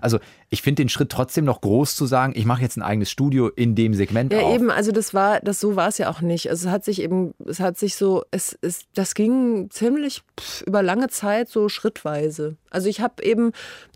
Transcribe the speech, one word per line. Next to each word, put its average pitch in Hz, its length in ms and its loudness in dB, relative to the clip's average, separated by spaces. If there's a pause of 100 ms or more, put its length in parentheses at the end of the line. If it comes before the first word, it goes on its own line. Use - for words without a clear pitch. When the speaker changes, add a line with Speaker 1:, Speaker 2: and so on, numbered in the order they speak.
Speaker 1:
Also 113 180 2 (300)
ich - 120 -4
finde 143 220 2
den 123 60 2
Schritt - 220 -2
trotzdem 139 340 0
noch 131 160 0
groß 113 340 2
zu 147 100 0
sagen, 131 300 2
ich 107 100 0
mache 123 160 2
jetzt 127 160 -2
ein 110 60 -4
eigenes 104 280 0
Studio 135 380 2
in 117 260 2
dem 110 180 4
Segment 104 400 2
Speaker 2:
Ja, 214 80 4
Speaker 1:
auf. 233 140 4
Speaker 2:
eben, 240 160 4
also 208 200 2
das 208 220 -2
war, 196 280 4
das, 196 180 -4
so 208 160 0
war 175 140 2
es - 80 -4
ja 185 120 0
auch 156 120 -6
nicht. 170 280 -2
Also 175 180 -4
es 180 60 0
hat 202 100 -2
sich 190 180 -2
eben, 180 320 -2 (120)
es 175 140 -8
hat 180 180 -2
sich 202 180 -2
so, 190 360 2
es, - 300 -6
es, - 320 -6
das 190 200 -2
ging 226 560 0
ziemlich, 277 540 -2 (160)
pff, - 240 -14
über 202 200 0
lange 202 260 2
Zeit 214 400 -2
so 208 200 2
schrittweise. 156 840 -4 (160)
Also 185 180 -2
ich 202 100 -4
hab - 220 -4
eben 226 300 2 (440)